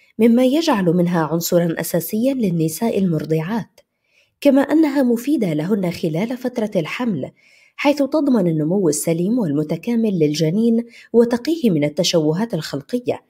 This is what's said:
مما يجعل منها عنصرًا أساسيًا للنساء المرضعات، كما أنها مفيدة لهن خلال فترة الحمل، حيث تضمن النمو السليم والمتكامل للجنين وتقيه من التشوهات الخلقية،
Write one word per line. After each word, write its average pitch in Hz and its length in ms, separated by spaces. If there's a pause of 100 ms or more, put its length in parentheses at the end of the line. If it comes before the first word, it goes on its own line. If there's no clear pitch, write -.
(200)
مما 233 260
يجعل 262 400
منها 170 380
عنصرًا 170 560
أساسيًا 214 540
للنساء 180 640
المرضعات، 165 800 (640)
كما 277 200
أنها 294 420
مفيدة 233 500
لهن 175 380
خلال 180 460
فترة 240 380
الحمل، 175 560 (480)
حيث 285 180
تضمن 277 500
النمو 165 420
السليم 180 500
والمتكامل 175 800
للجنين 175 640 (280)
وتقيه 240 560
من 151 140
التشوهات 165 720
الخلقية، 156 760